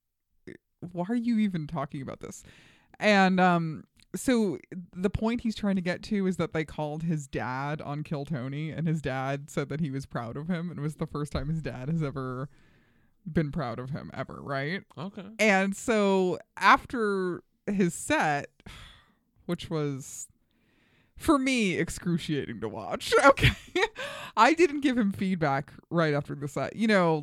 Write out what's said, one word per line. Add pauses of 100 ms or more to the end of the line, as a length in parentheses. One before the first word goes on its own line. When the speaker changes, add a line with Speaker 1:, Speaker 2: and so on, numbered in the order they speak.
(920)
Speaker 1:
"Why
are
you
even
talking
about
this?" (560)
And,
um, (300)
so (360)
the
point
he's
trying
to
get
to
is
that
they
called
his
dad
on
Kill
Tony,
and
his
dad
said
that
he
was
proud
of
him,
and
it
was
the
first
time
his
dad
has
ever (800)
been
proud
of
him
ever,
right? (140)
Speaker 2:
Okay. (160)
Speaker 1:
And
so (200)
after (240)
his
set, (960)
which
was, (880)
for
me,
excruciating
to
watch,
<laughs>
okay, (840)
I
didn't
give
him
feedback (160)
right
after
the
set.
You
know,